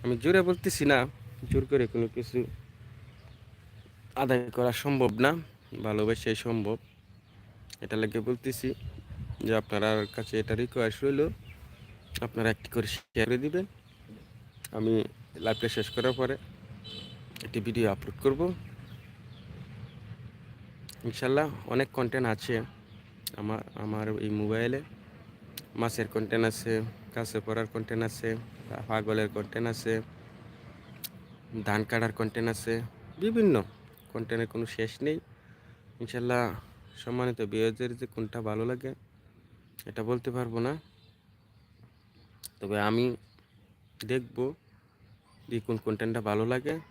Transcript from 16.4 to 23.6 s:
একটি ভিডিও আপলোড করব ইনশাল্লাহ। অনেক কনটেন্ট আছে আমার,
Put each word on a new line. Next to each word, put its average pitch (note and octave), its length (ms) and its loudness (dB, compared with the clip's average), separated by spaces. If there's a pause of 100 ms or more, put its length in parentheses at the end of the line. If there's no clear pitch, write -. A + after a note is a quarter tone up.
একটি - 220 -2
ভিডিও A2+ 260 4
আপলোড - 320 -6
করব C#3 160 6 (2750)
ইনশাল্লাহ। C3+ 400 2 (260)
অনেক C3+ 140 4 (100)
কনটেন্ট B2 360 2
আছে A#2+ 220 -2 (880)
আমার, G#2+ 180 -2 (240)